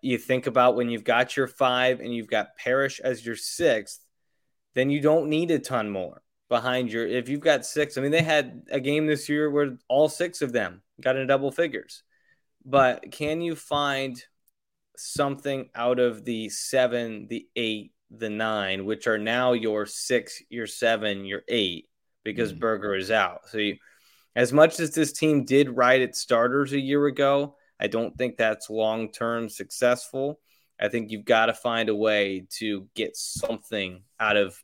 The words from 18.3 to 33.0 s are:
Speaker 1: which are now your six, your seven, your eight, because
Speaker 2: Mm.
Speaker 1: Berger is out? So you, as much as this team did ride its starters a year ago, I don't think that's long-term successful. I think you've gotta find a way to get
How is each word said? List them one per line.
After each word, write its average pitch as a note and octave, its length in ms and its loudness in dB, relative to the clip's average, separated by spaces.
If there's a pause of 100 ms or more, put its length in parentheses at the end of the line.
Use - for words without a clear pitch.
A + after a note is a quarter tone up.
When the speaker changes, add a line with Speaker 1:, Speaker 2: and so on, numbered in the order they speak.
Speaker 1:
which A2 220 -2
are A2 100 2
now A#2+ 360 2
your G#2+ 320 0
six, - 640 -4
your A#2 180 -8
seven, G#2 580 -2
your G2 220 -8
eight, F#2+ 400 -2 (360)
because A2 300 -4
Speaker 2:
Mm. D#2+ 60 -14
Speaker 1:
Berger G#2 360 -2
is F#2+ 160 -4
out? F#2 380 0
So A2 80 -6
you, G#2 200 0 (580)
as A#2+ 180 4
much D#3+ 260 6
as D#3 140 -2
this D#3 200 0
team D3 320 2
did C#3 240 4
ride B2+ 320 4
its B2 180 -4
starters C3 540 2
a C#3+ 60 2
year C#3+ 280 2
ago, C#3+ 480 2 (240)
I G#2+ 80 0
don't A2+ 300 -2
think B2+ 200 -2
that's A2 320 0
long-term A2+ 800 -2
successful. B2+ 880 -2 (400)
I G#2 100 0
think A2 220 -4
you've G#2+ 140 -10
gotta A2+ 280 4
find A2+ 340 -2
a G#2+ 80 0
way G2+ 500 0 (120)
to G#2 360 -6
get - 220 -6